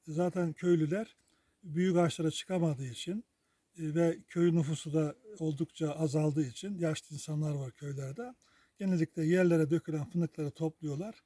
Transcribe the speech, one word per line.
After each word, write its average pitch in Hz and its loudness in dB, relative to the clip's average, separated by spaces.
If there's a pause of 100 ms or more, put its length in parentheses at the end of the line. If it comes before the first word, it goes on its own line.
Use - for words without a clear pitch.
Zaten 170 -2
köylüler 175 2 (480)
büyük 175 2
ağaçlara 160 2
çıkamadığı 156 -2
için, 175 -8 (540)
e, 156 -4
ve 170 2
köy 170 4
nüfusu 151 0
da 151 0 (240)
oldukça 156 -2
azaldığı 151 2
için 190 -8
yaşlı 156 -2
insanlar 151 -4
var 135 -6
köylerde. 143 -10 (440)
Genellikle 170 0
yerlere 170 6
dökülen 156 0
fındıkları 160 -2
topluyorlar 160 -6 (100)